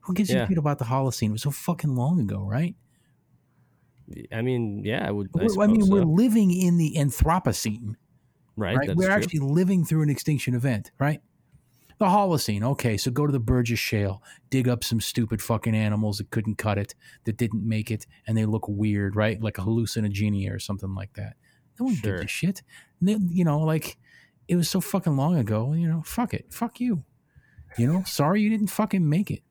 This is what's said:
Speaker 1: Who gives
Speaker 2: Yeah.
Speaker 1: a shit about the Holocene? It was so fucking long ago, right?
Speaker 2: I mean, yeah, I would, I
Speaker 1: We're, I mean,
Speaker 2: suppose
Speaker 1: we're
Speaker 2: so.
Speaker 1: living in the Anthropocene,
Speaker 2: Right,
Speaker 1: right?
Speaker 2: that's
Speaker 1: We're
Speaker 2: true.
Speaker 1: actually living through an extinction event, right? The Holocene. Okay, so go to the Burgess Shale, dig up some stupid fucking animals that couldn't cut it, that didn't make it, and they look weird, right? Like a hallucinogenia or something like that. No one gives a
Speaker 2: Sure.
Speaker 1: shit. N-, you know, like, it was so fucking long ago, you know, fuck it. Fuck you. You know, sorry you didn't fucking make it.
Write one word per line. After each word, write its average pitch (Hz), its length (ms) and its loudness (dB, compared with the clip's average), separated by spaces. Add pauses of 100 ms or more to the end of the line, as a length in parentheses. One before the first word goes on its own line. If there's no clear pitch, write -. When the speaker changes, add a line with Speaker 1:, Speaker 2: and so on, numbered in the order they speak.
Speaker 1:
Who 185 120 -4
gives 190 160 2
Speaker 2:
Yeah. 127 140 2
Speaker 1:
a - 40 -2
shit 190 80 2
about 147 220 0
the 127 60 -2
Holocene? 127 460 0
It - 20 -2
was 107 100 -6
so 147 80 -2
fucking 147 460 -2
long 147 240 2
ago, 98 240 -2
right? 131 320 -2 (1600)
Speaker 2:
I 113 100 -4
mean, 117 420 -2
yeah, 107 220 -2
I - 40 -2
would, 101 260 -4
I 180 80 0
Speaker 1:
We're, 208 200 2
I - 20 6
mean, 220 160 6
Speaker 2:
suppose 190 80 6
Speaker 1:
we're 196 120 4
Speaker 2:
so. 170 60 2
Speaker 1:
living 208 440 4
in 175 260 2
the 156 200 2
Anthropocene, 120 960 0 (600)
Speaker 2:
Right, 104 200 0
Speaker 1:
right? 139 120 2
Speaker 2:
that's - 80 0
Speaker 1:
We're 185 100 2
Speaker 2:
true. 190 80 2
Speaker 1:
actually 202 260 0
living 170 440 2
through 156 180 0
an 151 80 2
extinction 131 440 -2
event, 117 460 -2
right? 147 200 0 (760)
The 214 80 2
Holocene. 180 560 2
Okay, 120 340 0
so 127 140 -2
go 147 160 0
to 143 60 2
the 135 80 0
Burgess 120 380 0
Shale, 101 440 -2 (280)
dig 127 180 0
up 120 160 0
some 117 160 0
stupid 113 420 -2
fucking 110 320 0
animals 107 440 0
that 104 120 -10
couldn't 110 280 -4
cut 101 200 0
it, 101 160 -6 (300)
that 110 120 -4
didn't 113 300 -2
make 110 240 -2
it, 107 160 -6 (200)
and 113 100 0
they 110 80 2
look 107 240 -2
weird, 101 480 0
right? 107 260 2
Like 107 160 -4
a 95 40 -6
hallucinogenia 104 920 0
or 101 40 -6
something 98 360 -6
like 98 200 -10
that. 104 200 -12 (460)
No 247 60 -2
one 254 80 2
gives 113 120 -4
a 95 120 -2
Speaker 2:
Sure. - 100 -6
Speaker 1:
shit. - 340 -4 (440)
N-, 208 240 2
you 175 140 2
know, 151 160 2
like, 160 360 -2 (520)
it 175 80 2
was 170 120 2
so 185 120 0
fucking 165 360 -2
long 151 220 2
ago, 110 340 0
you 170 160 0
know, 160 160 0
fuck - 300 -4
it. - 180 -8
Fuck - 280 -6
you. 233 240 -2 (760)
You 120 120 4
know, 180 120 2
sorry 185 400 0
you 208 80 2
didn't 214 160 0
fucking 190 420 0
make 170 220 0
it. - 200 -6